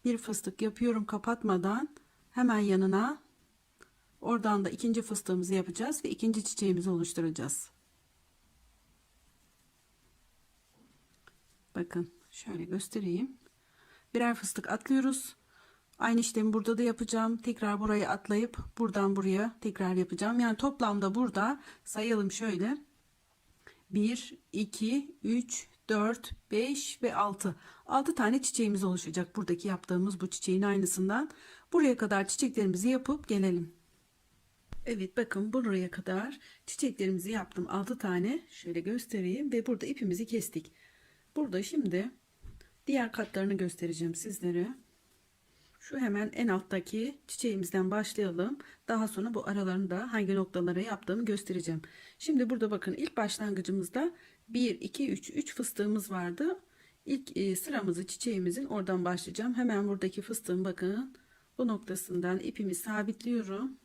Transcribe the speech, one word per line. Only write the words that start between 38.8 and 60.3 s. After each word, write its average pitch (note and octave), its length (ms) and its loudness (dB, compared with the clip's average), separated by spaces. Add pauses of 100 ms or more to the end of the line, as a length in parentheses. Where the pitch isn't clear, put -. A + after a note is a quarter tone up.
göstereyim A3+ 720 -2
ve A3+ 140 0
burada A#3 200 0
ipimizi A3 400 -2
kestik. - 460 -4 (640)
Burada G#3 260 0
şimdi G#3+ 480 0 (760)
diğer B3+ 260 2
katlarını G3 420 0
göstereceğim E3+ 600 -2
sizlere. F#3 600 -2 (1080)
Şu - 180 -8
hemen G#3+ 340 0
en A#3+ 160 0
alttaki G3+ 800 -2
çiçeğimizden F#3+ 640 0
başlayalım. G3+ 680 0 (300)
Daha A3 200 2
sonra A3 260 -2
bu - 140 -4
aralarını F#3+ 420 0
da A3 220 -2
hangi G3 220 2
noktalara F3+ 460 0
yaptığımı A3 440 -2
göstereceğim. F3+ 580 -2 (360)
Şimdi B3 320 2
burada A3 200 0
bakın G3 220 -2
ilk - 240 -4
başlangıcımızda G3+ 960 -2 (340)
bir, A#3+ 320 0
iki, - 300 -4
üç, - 200 -6
üç - 240 -6
fıstığımız G#3 560 -2
vardı. F#3+ 500 -2 (460)
İlk, - 300 -4
e, F#3+ 200 0
sıramızı F#3+ 500 -2
çiçeğimizin G3 580 -2
oradan F#3+ 400 0
başlayacağım. F#3 500 -2
Hemen A3 340 2
buradaki G3 340 -2
fıstığın F#3 420 -2